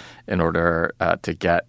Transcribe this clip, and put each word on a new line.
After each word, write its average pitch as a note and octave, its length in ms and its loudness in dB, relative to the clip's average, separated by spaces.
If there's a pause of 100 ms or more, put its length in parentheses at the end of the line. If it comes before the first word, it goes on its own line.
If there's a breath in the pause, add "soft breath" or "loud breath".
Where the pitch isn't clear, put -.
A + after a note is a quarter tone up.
(260 loud breath)
in F#2 140 -2
order, E2+ 600 0
uh, F2 220 2
to E2+ 120 -4
get F2 340 0